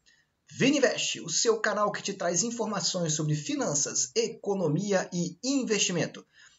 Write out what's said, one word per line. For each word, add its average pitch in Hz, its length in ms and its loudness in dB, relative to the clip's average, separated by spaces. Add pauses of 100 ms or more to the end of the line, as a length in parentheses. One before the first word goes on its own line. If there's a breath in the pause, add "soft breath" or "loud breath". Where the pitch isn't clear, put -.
(520 soft breath)
Vini 269 280 2
Invest, 147 420 0
o 156 80 -10
seu 220 300 2
canal 208 320 0
que 202 100 -8
te 190 140 -4
traz 175 260 0
informações 202 720 -2
sobre 156 220 2
finanças, 220 800 -2
economia 190 1000 0
e 170 300 -2
investimento. 208 840 0 (340 soft breath)